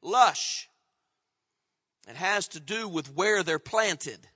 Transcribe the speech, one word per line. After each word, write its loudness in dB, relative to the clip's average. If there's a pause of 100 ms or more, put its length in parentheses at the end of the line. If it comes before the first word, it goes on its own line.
lush. 2 (1400)
It -18
has 0
to -14
do -6
with -6
where 2
they're 0
planted. -2